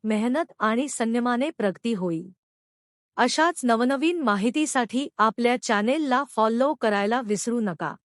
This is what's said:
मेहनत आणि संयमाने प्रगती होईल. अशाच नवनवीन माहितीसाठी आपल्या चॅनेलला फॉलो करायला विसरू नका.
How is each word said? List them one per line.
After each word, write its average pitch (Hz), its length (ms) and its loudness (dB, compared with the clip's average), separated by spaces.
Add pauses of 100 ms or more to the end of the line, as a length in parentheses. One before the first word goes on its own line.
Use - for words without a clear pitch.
मेहनत 233 540 0
आणि 233 300 0
संयमाने 240 600 0
प्रगती 214 440 -2
होईल. 180 360 -4 (840)
अशाच 311 480 2
नवनवीन 262 580 2
माहितीसाठी 240 880 0 (100)
आपल्या 240 440 0
चॅनेलला 254 640 0
फॉलो 233 500 2
करायला 214 460 0
विसरू 226 400 -2
नका. 175 340 -4 (100)